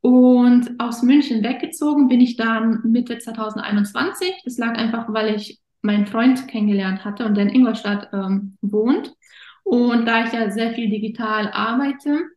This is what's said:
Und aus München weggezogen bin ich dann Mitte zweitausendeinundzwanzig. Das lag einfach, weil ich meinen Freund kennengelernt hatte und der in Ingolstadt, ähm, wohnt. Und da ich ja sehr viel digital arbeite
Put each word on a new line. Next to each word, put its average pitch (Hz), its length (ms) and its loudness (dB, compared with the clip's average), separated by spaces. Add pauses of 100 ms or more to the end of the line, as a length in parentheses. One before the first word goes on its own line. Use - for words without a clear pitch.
Und 247 760 4
aus 240 220 -6
München 247 400 2
weggezogen 285 640 0
bin 247 120 4
ich 247 160 4
dann 226 480 0
Mitte 233 340 0
zweitausendeinundzwanzig. 226 1160 -4 (100)
Das 254 120 -10
lag 233 220 -4
einfach, 226 340 -4
weil 214 220 0
ich - 240 -10 (240)
meinen 208 240 2
Freund 254 420 0
kennengelernt 196 560 -2
hatte 208 220 -8
und 208 100 2
der 202 80 2
in - 100 0
Ingolstadt, 208 600 0
ähm, 196 480 -4
wohnt. 220 500 0 (520)
Und 240 420 2
da 226 180 0
ich - 80 -6
ja 226 180 -2
sehr 226 220 -4
viel 233 160 -4
digital 214 640 -4
arbeite 277 720 -2 (140)